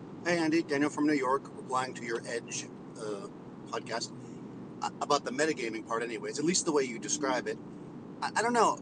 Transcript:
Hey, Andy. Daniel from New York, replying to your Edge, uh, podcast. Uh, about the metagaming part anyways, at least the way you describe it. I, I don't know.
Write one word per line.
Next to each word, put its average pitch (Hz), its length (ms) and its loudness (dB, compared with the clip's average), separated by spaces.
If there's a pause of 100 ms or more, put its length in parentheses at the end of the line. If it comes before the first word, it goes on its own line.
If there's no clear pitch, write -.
(240)
Hey, 170 140 4
Andy. 160 240 6
Daniel 143 280 4
from 147 160 2
New 151 80 6
York, 131 420 2
replying 127 380 -2
to 120 100 -8
your 117 240 -2
Edge, - 380 -4 (320)
uh, 104 280 -6 (400)
podcast. 113 460 -4 (720)
Uh, - 80 -2 (100)
about 139 240 4
the 131 60 -4
metagaming 123 560 0
part 113 160 0
anyways, 113 360 -4
at 147 60 0
least 180 200 4
the 165 80 2
way 147 100 6
you 120 160 -2
describe 117 480 0
it. 110 120 -2 (600)
I, 147 160 0
I 202 60 4
don't 240 100 4
know. 202 300 6